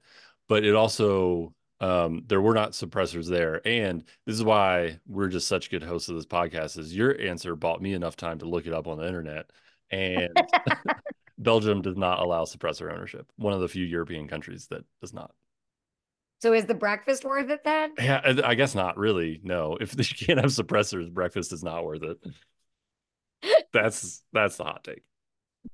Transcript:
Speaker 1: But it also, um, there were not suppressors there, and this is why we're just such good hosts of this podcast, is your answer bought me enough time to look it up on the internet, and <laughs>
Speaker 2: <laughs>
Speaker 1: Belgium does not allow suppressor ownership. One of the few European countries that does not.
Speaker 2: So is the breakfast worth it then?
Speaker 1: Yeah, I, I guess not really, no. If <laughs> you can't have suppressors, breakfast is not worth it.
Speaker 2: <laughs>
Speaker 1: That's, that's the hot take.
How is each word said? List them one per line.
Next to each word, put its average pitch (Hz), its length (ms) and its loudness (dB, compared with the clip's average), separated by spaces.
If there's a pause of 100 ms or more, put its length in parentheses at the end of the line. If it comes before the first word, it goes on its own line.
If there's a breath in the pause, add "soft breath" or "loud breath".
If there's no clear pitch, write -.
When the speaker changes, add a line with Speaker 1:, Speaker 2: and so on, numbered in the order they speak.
(480 soft breath)
Speaker 1:
But 107 160 4
it 104 100 6
also, 98 800 2 (260)
um, 87 460 0
there 98 160 4
were 110 100 6
not 107 200 2
suppressors 85 560 -4
there, 85 380 0
and 101 380 0 (220 soft breath)
this 110 80 -4
is 110 100 -2
why 92 600 4
we're 98 220 -2
just 90 200 -2
such 92 220 -2
good 85 120 -4
hosts 85 280 -6
of 85 60 -6
this 78 100 -8
podcast, 82 500 -2
is 80 180 -10
your 120 240 2
answer 87 380 -6
bought 82 240 -2
me 98 140 -2
enough 85 220 -4
time 82 240 -6
to 82 60 -10
look 85 200 -2
it 82 80 -4
up 78 140 -4
on 78 100 -8
the 80 80 -6
internet, 80 440 -8 (400 soft breath)
and 90 460 0 (300)
<laughs> - 360 -2
Speaker 2:
<laughs> - 360 -16
Speaker 1:
Belgium 107 420 4
does 92 160 -4
not 90 220 2
allow 87 260 2
suppressor 80 480 -6
ownership. - 440 -12
One 104 180 -2
of 95 60 -2
the 90 80 0
few 90 160 -4
European 82 440 -6
countries 82 380 -12
that - 180 -12 (160)
does 101 140 -16
not. - 160 -16 (1120)
Speaker 2:
So 226 100 4
is 220 140 4
the 226 80 0
breakfast 208 500 -2
worth 269 240 -2
it 294 160 -4
then? 311 340 0
Speaker 1:
Yeah, 135 240 2
I, 127 280 2
I 120 40 4
guess 127 200 2
not 92 240 0
really, 87 460 2
no. 87 360 -2
If 110 160 -6
<laughs> - 0 -
you - 300 -2
can't 151 140 4
have 135 100 4
suppressors, 101 600 0
breakfast 90 420 -4
is 80 100 -10
not 82 240 -6
worth 78 160 -8
it. 78 200 -8
Speaker 2:
<laughs> - 1500 -2
Speaker 1:
That's, 110 500 0 (100)
that's 104 240 2
the 80 80 -8
hot - 200 -8
take. - 180 -14 (720)